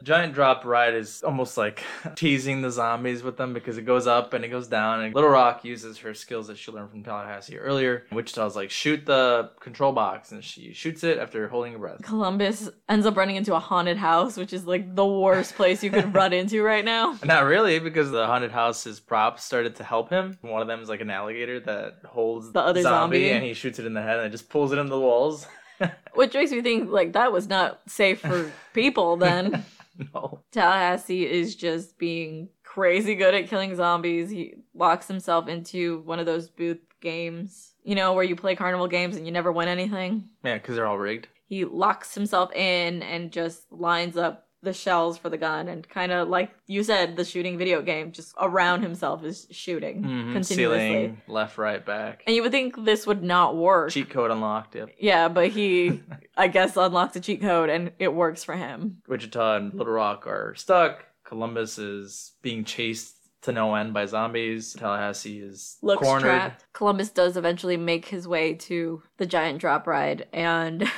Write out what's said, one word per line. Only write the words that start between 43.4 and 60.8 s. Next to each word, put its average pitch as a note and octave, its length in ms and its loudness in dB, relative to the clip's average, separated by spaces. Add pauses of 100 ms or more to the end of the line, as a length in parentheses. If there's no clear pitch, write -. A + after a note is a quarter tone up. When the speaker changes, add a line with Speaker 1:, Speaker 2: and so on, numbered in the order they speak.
Speaker 2:
lines E3+ 440 -2
up E3+ 300 -2 (160)
the F#3+ 120 -4
shells E3+ 420 0
for E3+ 140 -8
the D#3+ 80 -6
gun D#3 300 -4
and E3 200 -12
kinda, F3+ 340 -2
like F3+ 280 0 (160)
you G3 180 -2
said, F3+ 320 2
the F3 80 0
shooting F3 320 -6
video F3+ 240 0
game, D#3+ 320 -4
just - 260 -18
around F3+ 440 2
himself D#3+ 420 -4
is E3+ 260 -10
shooting E3 520 -8
Speaker 1:
Mm-hmm. B2 320 -4
Speaker 2:
continuously. B2 440 0 (120)
Speaker 1:
Ceiling, A2 380 -2
left, G#2+ 280 -4
right, G#2+ 280 -4
back. G#2+ 420 -8
Speaker 2:
And A3+ 100 4
you A#3 60 2
would A#3 100 0
think B3+ 320 -2
this G#3+ 220 4
would G3+ 160 0
not F3 340 4
work. E3 340 4
Speaker 1:
Cheat C#3 200 -4
code A#2 200 0
unlocked, A2 440 -2
yep. A2 240 -10
Speaker 2:
Yeah, E3+ 300 4
but F3 200 4
he, F#3+ 540 2 (160)
Speaker 1:
<laughs> - 180 -14
Speaker 2:
I F#3+ 120 4
guess, F#3 280 4
unlocks F3+ 400 2
a F3+ 40 -8
cheat G3 200 -4
code E3+ 300 2
and E3+ 280 -2
it F#3 140 0
works E3 320 0
for D#3+ 100 -8
him. E3+ 540 -8
Speaker 1:
Wichita A2+ 480 0
and G2+ 160 -4
Little A2 220 -4
Rock G#2 320 -2
are G#1+ 300 -6
stuck. F3 500 2 (180)